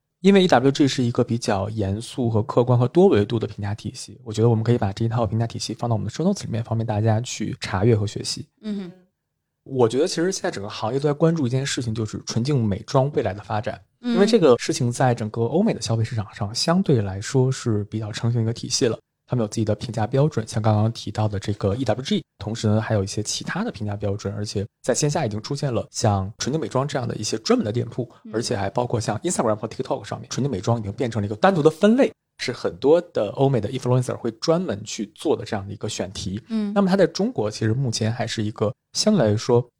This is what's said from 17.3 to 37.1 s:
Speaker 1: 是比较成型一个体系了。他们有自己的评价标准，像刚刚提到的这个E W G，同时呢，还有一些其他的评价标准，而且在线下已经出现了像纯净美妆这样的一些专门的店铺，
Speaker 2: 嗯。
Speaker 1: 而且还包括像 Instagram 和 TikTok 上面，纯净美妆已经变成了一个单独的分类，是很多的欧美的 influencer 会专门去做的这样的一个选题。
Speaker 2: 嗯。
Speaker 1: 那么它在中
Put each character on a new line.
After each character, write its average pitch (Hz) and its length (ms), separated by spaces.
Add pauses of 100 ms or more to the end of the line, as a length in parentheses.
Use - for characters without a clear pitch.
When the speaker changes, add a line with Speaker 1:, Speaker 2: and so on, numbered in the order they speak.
Speaker 1:
是 110 340
比 110 120
较 107 140
成 117 200
型 120 100
一 110 40
个 113 80
体 123 160
系 127 180
了。 110 100 (280)
他 - 120
们 120 40
有 104 60
自 - 80
己 113 100
的 107 80
评 - 160
价 110 160
标 135 220
准， 113 180
像 - 160
刚 110 140
刚 107 160
提 - 180
到 107 200
的 101 100
这 101 140
个 98 220
E 131 100
W 113 180
G， 190 200 (140)
同 107 160
时 117 140
呢， 107 140
还 110 120
有 101 100
一 98 40
些 104 160
其 - 200
他 190 200
的 240 80
评 - 160
价 101 80
标 101 220
准， 101 180
而 104 100
且 104 220 (140)
在 123 120
线 147 160
下 156 160
已 110 40
经 104 120
出 143 140
现 139 180
了 - 160
像 101 480
纯 - 140
净 160 80
美 120 80
妆 131 180
这 143 140
样 117 80
的 117 80
一 107 80
些 110 140
专 240 200
门 208 80
的 104 60
店 117 160
铺， 117 200 (180)
Speaker 2:
嗯。 226 80
Speaker 1:
而 110 80
且 117 140
还 98 140
包 123 160
括 120 140
像 110 200
Instagram 131 360
和 110 120
TikTok - 360
上 - 160
面， 117 100
纯 120 140
净 139 80
美 92 80
妆 117 180
已 113 60
经 98 80
变 120 180
成 113 120
了 101 40
一 101 40
个 104 80
单 190 180
独 147 80
的 156 60
分 208 260
类， 262 160 (280)
是 - 120
很 98 240
多 143 240
的 113 300
欧 135 180
美 139 140
的 104 100
influencer 123 440
会 117 180
专 165 280
门 110 220
去 110 320
做 135 220
的 110 80
这 - 100
样 98 100
的 101 80
一 104 40
个 110 100
选 95 240
题。 - 280 (100)
Speaker 2:
嗯。 214 260
Speaker 1:
那 202 60
么 190 80
它 190 80
在 175 100
中 214 240